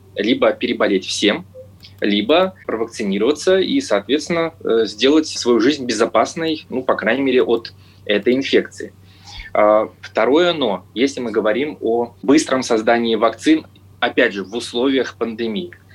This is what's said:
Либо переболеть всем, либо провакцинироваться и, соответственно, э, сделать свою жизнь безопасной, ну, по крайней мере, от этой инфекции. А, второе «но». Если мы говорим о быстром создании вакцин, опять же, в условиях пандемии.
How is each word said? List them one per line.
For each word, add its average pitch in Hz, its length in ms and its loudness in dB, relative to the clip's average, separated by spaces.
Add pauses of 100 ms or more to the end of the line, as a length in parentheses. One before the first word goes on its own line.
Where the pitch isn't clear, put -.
(180)
Либо 117 340 0
переболеть 113 540 -2
всем, 123 400 -2 (560)
либо 139 540 0 (100)
провакцинироваться 113 960 -2
и, 139 200 -2
соответственно, 156 720 -2 (100)
э, 113 260 2
сделать 131 400 2
свою 120 340 0
жизнь 135 240 0
безопасной, 120 840 -2
ну, - 140 -6
по - 120 0
крайней 139 260 -2
мере, 127 220 2
от 117 280 -2 (320)
этой 104 300 0
инфекции. - 580 -2 (600)
А, 107 360 4 (120)
второе 151 500 2
«но». 113 320 -2 (100)
Если 135 280 -2
мы 117 100 -6
говорим 110 500 -2
о 117 420 -2
быстром 135 380 2
создании 117 540 2
вакцин, 113 500 2 (360)
опять 120 320 2
же, 98 100 -6
в 95 100 -12
условиях 123 640 -2
пандемии. 110 540 -6 (240)